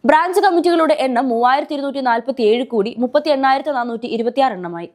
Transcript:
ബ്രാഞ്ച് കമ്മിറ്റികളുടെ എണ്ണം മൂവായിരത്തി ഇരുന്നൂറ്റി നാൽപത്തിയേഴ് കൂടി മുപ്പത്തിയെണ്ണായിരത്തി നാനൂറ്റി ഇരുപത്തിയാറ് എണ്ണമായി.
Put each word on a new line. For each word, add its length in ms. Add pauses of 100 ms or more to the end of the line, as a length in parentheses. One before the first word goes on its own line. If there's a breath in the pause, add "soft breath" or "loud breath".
ബ്രാഞ്ച് 340
കമ്മിറ്റികളുടെ 520 (100)
എണ്ണം 260
മൂവായിരത്തി 440
ഇരുന്നൂറ്റി 340
നാൽപത്തിയേഴ് 640
കൂടി 180 (100)
മുപ്പത്തിയെണ്ണായിരത്തി 760
നാനൂറ്റി 300 (100)
ഇരുപത്തിയാറ് 420
എണ്ണമായി. 360